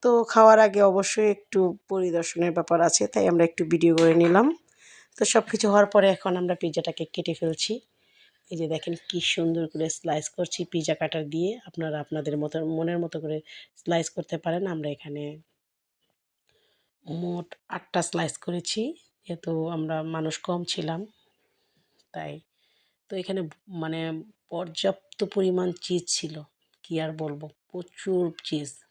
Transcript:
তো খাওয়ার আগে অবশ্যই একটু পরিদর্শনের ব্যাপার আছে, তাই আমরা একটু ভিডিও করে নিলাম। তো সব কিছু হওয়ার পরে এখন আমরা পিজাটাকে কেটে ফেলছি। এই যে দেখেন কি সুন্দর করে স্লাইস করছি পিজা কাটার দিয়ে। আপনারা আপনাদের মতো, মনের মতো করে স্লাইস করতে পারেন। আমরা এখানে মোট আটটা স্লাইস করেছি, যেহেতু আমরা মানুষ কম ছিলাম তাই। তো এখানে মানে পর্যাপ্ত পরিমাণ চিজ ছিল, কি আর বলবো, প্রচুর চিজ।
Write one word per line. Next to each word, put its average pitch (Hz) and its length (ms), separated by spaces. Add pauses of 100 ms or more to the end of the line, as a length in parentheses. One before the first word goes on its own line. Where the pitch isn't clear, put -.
তো 247 60 (240)
খাওয়ার 220 320
আগে 202 160 (100)
অবশ্যই 196 440
একটু - 240 (320)
পরিদর্শনের 170 680
ব্যাপার 170 300
আছে, 165 160 (100)
তাই 202 180
আমরা 170 180
একটু 175 220
ভিডিও 165 280
করে 165 140 (100)
নিলাম। 185 240 (720)
তো - 40 (120)
সব 214 180
কিছু 220 200
হওয়ার 202 220
পরে 196 220
এখন 185 260
আমরা 175 200
পিজাটাকে 165 420 (100)
কেটে 170 260
ফেলছি। 165 340 (800)
এই 180 80
যে 165 140
দেখেন 160 200 (140)
কি 175 120 (160)
সুন্দর 165 360
করে 160 160 (100)
স্লাইস 156 380
করছি - 240 (120)
পিজা 160 280
কাটার 160 240 (100)
দিয়ে। 170 180 (160)
আপনারা 160 360
আপনাদের 151 380
মতো, 151 160 (200)
মনের 170 260
মতো 160 200
করে 156 140 (440)
স্লাইস 170 340
করতে 170 280
পারেন। 175 200 (100)
আমরা 151 220
এখানে 147 280 (1800)
মোট 175 420 (280)
আটটা 175 340
স্লাইস 170 240 (120)
করেছি, 175 360 (440)
যেহেতু 165 260 (240)
আমরা 160 200 (200)
মানুষ 160 200 (120)
কম 175 120 (120)
ছিলাম 165 280 (1120)
তাই। 156 200 (760)
তো - 120
এখানে 190 200 (400)
মানে 160 180 (540)
পর্যাপ্ত 180 680 (160)
পরিমাণ 185 320 (180)
চিজ 175 180 (140)
ছিল, 156 180 (480)
কি - 100 (100)
আর 160 80 (100)
বলবো, 151 240 (240)
প্রচুর 180 540 (240)
চিজ। 147 220 (220)